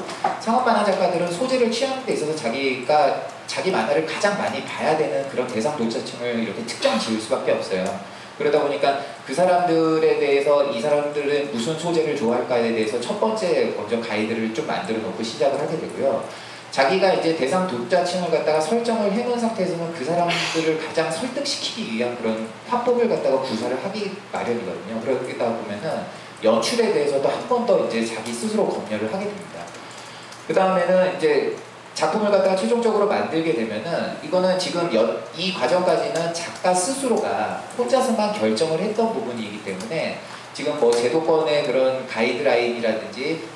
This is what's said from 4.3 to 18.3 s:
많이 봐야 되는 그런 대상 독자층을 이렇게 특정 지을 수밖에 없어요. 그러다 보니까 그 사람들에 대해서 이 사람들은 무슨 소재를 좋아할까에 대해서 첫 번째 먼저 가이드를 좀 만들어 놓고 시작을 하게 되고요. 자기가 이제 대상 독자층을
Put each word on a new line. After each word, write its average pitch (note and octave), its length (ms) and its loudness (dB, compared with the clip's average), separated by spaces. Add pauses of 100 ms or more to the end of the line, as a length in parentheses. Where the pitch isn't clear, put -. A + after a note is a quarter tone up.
많이 - 240 -2
봐야 D#3 340 0
되는 C#3 320 0
그런 A#2+ 160 -2
대상 A2+ 320 -2
독자층을 A#2 600 -2
이렇게 A2 260 -4
특정 - 320 0
지을 A2 220 0
수밖에 - 320 0
없어요. F#2 320 0 (560)
그러다 D3 220 4
보니까 C#3 400 2 (260)
그 C3 80 -6
사람들에 E3 840 4
대해서 C#3+ 520 4
이 A#2 100 -2
사람들은 D3 680 0
무슨 C3 260 -2
소재를 D#3+ 380 0
좋아할까에 A#2 580 0
대해서 A2 260 0
첫 - 200 -4
번째 C3 580 2
먼저 G#2+ 220 -2
가이드를 A2 520 -2
좀 - 140 -4
만들어 - 340 -4
놓고 G2 220 -6
시작을 - 380 0
하게 - 200 -2
되고요. - 440 0 (480)
자기가 F#3 440 4
이제 E3 200 2
대상 F3+ 320 2
독자층을 F3 640 0